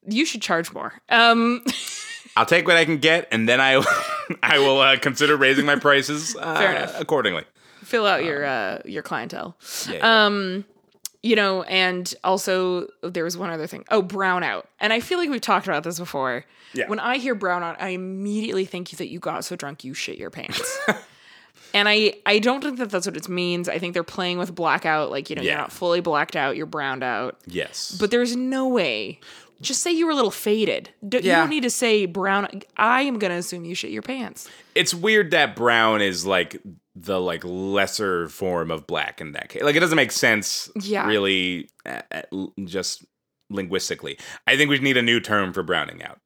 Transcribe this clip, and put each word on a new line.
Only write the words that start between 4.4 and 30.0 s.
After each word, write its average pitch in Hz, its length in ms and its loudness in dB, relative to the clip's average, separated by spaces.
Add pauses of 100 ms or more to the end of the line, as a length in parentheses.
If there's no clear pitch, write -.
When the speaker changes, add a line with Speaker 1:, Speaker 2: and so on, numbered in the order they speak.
Speaker 2:
I 151 160 6
will, 139 200 6
uh, 135 180 8
consider 147 400 4
raising 135 280 4
my 143 100 4
prices, 143 640 2
uh, 160 180 -4
Speaker 1:
Fair 190 200 2
enough. 160 220 -6
Speaker 2:
accordingly. 110 440 0 (400)
Speaker 1:
Fill 220 240 -2
out 175 140 2
Speaker 2:
Um, 160 40 -2
Speaker 1:
your, 147 200 -2
uh, 104 400 -2
your - 180 -10
clientele. - 540 -10 (320)
Speaker 2:
Yeah, - 60 -6
yeah. 208 300 6
Speaker 1:
Um, 196 400 -2 (560)
you 226 160 4
know, 190 260 2
and 180 500 0 (100)
also 185 640 0 (140)
there 175 220 -4
was 170 140 -6
one 180 120 -6
other 160 180 -8
thing. - 240 -14
Oh, 214 120 4
brownout. 180 600 -2 (160)
And 208 120 0
I 226 80 2
feel 349 180 -4
like 349 120 -2
we've 254 100 -2
talked 190 280 0
about 156 160 -2
this 170 160 -6
before. 131 440 -4 (300)
Speaker 2:
Yeah. 123 160 -4
Speaker 1:
When 214 100 -4
I 247 180 -2
hear 254 180 -2
brownout, 175 440 -2
I 185 100 -6
immediately 190 760 -4
think 180 260 -10
that 165 180 -10
you 160 100 -12
got - 260 -6
so 180 100 -8
drunk 143 300 -12
you 131 80 -12
shit - 240 -8
your 90 140 -12
pants. - 520 -8
Speaker 2:
<laughs> - 140 0 (800)
Speaker 1:
And 202 140 4
I, 214 240 4 (140)
I 208 100 4
don't 247 260 2
think 285 140 -6
that 233 140 -4
that's 180 160 -2
what 175 100 -8
it 156 100 -12
means. 175 400 -2
I 170 120 -4
think 175 160 -6
they're 175 80 -2
playing 180 340 -4
with 175 160 -4
blackout. 156 560 0
Like, 139 220 -6
you 156 40 -6
know, 143 60 -6
you're 147 120 0
Speaker 2:
Yeah. 143 80 -2
Speaker 1:
not - 100 -8
fully 175 300 0
blacked 160 340 -2
out. 135 200 0
You're 156 120 -8
browned 139 360 -6
out. 120 440 -4
Speaker 2:
Yes. 87 520 -8
Speaker 1:
But 202 120 0
there's 240 240 2
no 262 320 -2
way. 135 520 -2 (400)
Just 254 220 -4
say 349 100 0
you 330 140 2